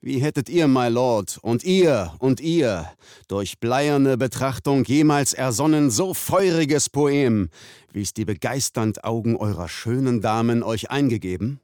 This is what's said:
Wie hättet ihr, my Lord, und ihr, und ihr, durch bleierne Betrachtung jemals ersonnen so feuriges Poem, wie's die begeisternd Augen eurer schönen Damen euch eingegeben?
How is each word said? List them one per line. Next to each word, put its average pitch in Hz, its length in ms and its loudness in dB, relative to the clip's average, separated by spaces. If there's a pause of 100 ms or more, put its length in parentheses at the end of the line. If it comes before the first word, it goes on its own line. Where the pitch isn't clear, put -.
Wie 127 200 -2
hättet 143 280 -2
ihr, 160 180 2
my 127 220 4
Lord, 117 520 0
und 117 220 -2
ihr, 156 560 2
und 131 220 0
ihr, 135 500 0 (380)
durch 98 320 -6
bleierne 135 560 2
Betrachtung 131 680 -2
jemals 143 480 2
ersonnen 139 580 0
so 165 240 -2
feuriges 165 760 0
Poem, 139 580 2 (460)
wie's 98 200 -6
die 107 120 -4
begeisternd 113 800 -4
Augen 113 320 -2
eurer 87 320 -4
schönen 123 500 -2
Damen 117 440 0
euch 110 280 -6
eingegeben? 117 720 -2